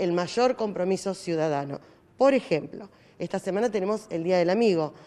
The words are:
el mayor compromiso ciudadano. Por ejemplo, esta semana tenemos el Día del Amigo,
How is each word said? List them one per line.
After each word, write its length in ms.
el 120
mayor 440
compromiso 580
ciudadano. 640
Por 180
ejemplo, 560
esta 180
semana 320
tenemos 400
el 140
Día 140
del 120
Amigo, 440